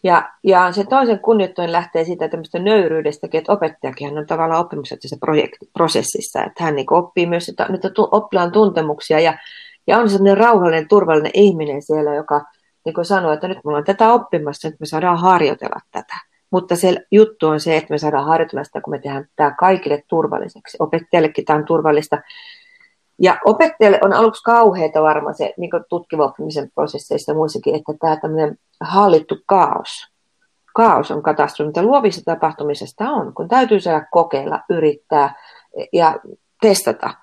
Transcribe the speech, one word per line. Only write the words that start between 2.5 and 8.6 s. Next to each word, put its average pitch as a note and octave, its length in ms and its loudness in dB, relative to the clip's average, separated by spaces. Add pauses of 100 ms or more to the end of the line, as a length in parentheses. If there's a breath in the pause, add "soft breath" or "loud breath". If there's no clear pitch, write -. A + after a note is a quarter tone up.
nöyryydestäkin, D#3+ 800 -2
että D#3+ 140 -2
opettajakin D3 680 -6
on D3+ 80 -10
tavallaan E3 340 -2
oppimassa D#3 360 -8
tässä C#3+ 200 -14 (100)
projekt-, - 460 -4
prosessissa, - 720 -4
että - 200 -10
hän D#3 100 -2
niinku C#3 200 -2
oppii F3 320 0
myös F3 200 -4
sitä, - 220 -6
niitä F#3+ 220 -6
tu-, - 220 -2
oppilaan F#3 400 0
tuntemuksia D#3+ 680 0